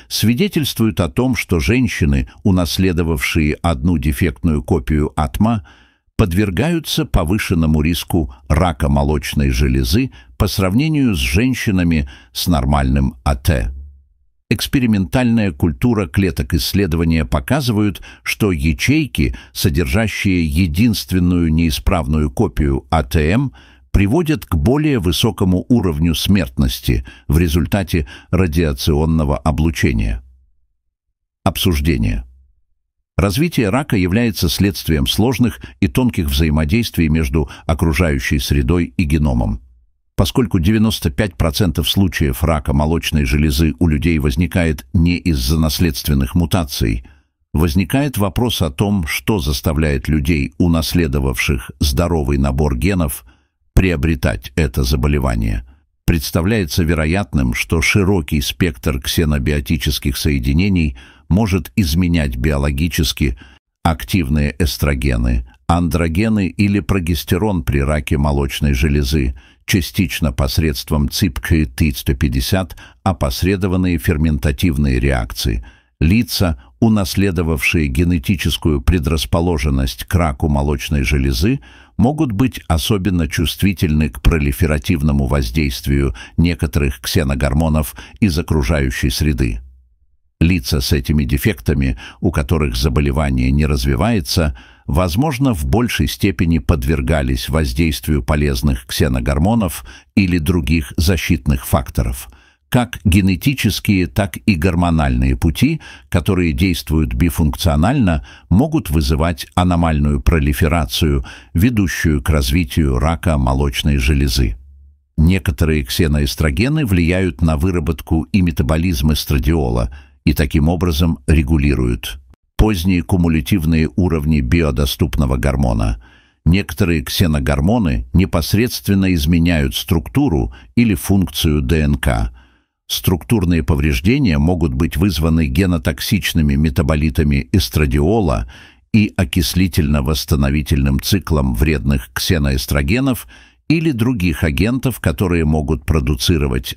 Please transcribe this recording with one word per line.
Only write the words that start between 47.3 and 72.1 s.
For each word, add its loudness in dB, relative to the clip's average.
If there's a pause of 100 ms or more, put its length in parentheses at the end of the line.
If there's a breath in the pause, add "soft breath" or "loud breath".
возникает 0
вопрос -2
о -2
том, -2
что -2
заставляет -2
людей, 0
унаследовавших 0
здоровый 0
набор 0
генов, -2 (500 soft breath)
приобретать 0
это 0
заболевание. 0 (400 soft breath)
Представляется 0
вероятным, 0
что -2
широкий 0
спектр -2
ксенобиотических -2
соединений 0 (320 loud breath)
может 0
изменять 0
биологически -2 (460 loud breath)
активные 0
эстрогены, 0 (220 soft breath)
андрогены 0
или 0
прогестерон 0
при -2
раке -2
молочной 0
железы, 0 (280 soft breath)
частично -2
посредством -2
ципк -2 (260)
Т 2
сто -2